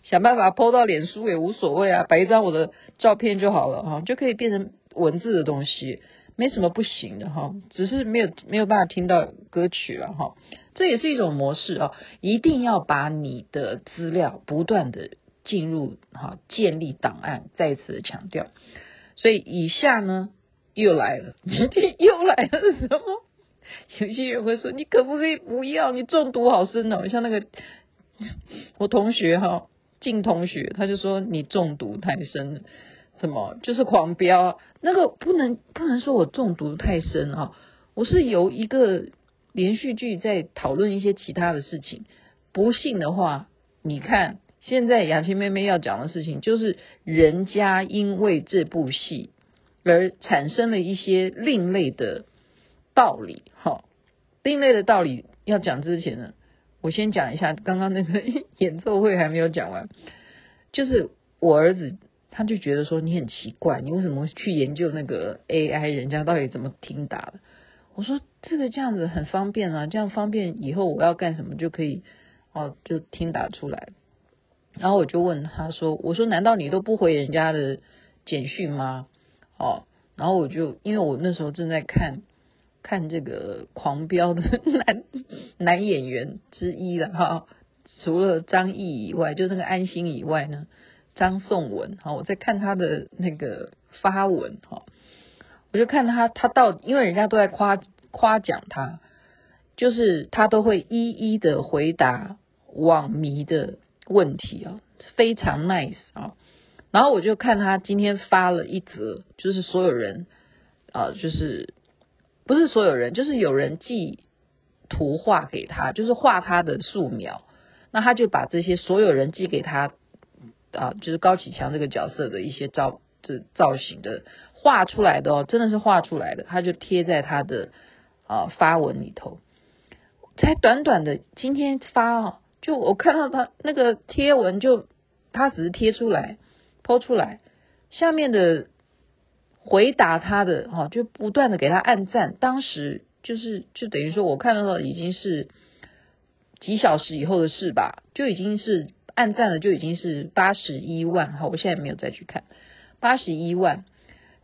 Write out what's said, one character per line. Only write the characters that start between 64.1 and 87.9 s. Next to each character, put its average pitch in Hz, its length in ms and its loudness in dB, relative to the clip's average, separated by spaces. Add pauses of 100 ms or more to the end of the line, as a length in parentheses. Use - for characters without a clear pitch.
么 143 160 -4
去 - 260 -6
研 147 220 0
究 160 160 -2
那 151 120 -8
个 107 460 -8
A 156 200 0
I， 151 220 -2
人 135 180 -4
家 151 160 -4
到 165 100 0
底 139 140 -2
怎 139 120 -10
么 131 200 -8
听 - 260 -10
打 - 120 -10
的？” - 160 -16 (600)
我 202 80 -8
说 269 180 -4 (220)
，“这 330 160 -6
个 262 120 -2
这 269 100 -8
样 247 160 -2
子 165 100 -2
很 165 200 -6
方 196 260 -4
便 196 200 -2
啊， 151 140 -4
这 170 120 -4
样 214 100 -2
方 208 220 -4
便 202 340 -4
以 139 80 -4
后 190 140 0
我 156 160 0
要 170 120 4
干 170 220 -4
什 156 80 -10
么 143 120 -10
就 165 120 -4
可 160 160 -6
以， 151 180 -6 (500)
哦， 147 320 -8
就 165 140 -4
听 165 340 -8
打 160 160 -4
出 160 200 -12
来。” - 200 -10 (920)
然 185 100 0
后 202 60 4
我 180 80 4
就 170 160 -2
问 165 240 -2
他 160 260 -10
说， 160 240 -4
我 165 200 -4
说 220 120 0
，“难 185 160 0
道 226 140 4
你 147 140 -4
都 185 100 0
不 220 160 -2
回 170 160 4
人 143 180 0
家 160 220 0
的 139 280 -4 (440)
简 143 240 -6
讯 156 240 -6
吗？” 131 340 -6 (520)
哦， - 260 -4 (320)
然 143 100 -4
后 185 120 2
我 147 100 0
就， 156 340 -6
因 214 120 -4
为 214 40 0
我 147 220 0
那 175 140 0
时 170 80 -6
候 147 80 -4
正 165 180 -6
在 160 140 -2
看， - 400 -2 (600)
看 165 280 -6
这 135 100 -4
个 - 540 -10
《狂 151 340 -6
飙》 175 240 2
的 170 80 -2 (160)
<laughs> - 80 -10
男， 254 400 0 (540)
男 180 260 2
演 147 240 -2
员 131 300 -8 (120)
之 180 220 -6
一 175 260 -6
了 160 120 -2
哈， 165 360 -2 (560)